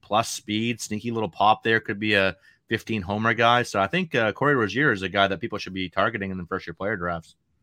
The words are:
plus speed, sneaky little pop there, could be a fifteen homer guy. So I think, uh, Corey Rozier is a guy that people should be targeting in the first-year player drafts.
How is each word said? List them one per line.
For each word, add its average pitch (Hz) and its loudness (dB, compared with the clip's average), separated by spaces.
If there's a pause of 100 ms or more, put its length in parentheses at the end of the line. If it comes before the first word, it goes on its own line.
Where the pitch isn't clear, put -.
plus 113 0
speed, 110 -4
sneaky 107 -8
little 110 -4
pop 104 2
there, 113 2
could 107 -8
be 107 2
a 95 4 (320)
fifteen 110 -4
homer 104 0
guy. 117 4
So 107 -2
I 98 4
think, 175 -4
uh, 110 2
Corey 139 2
Rozier 117 2
is 98 -2
a 95 -4
guy 98 4
that 95 -2
people 107 -8
should 95 -10
be 92 -4
targeting 98 -2
in 95 -8
the 90 -8
first-year 87 -6
player 104 -4
drafts. 87 -6 (280)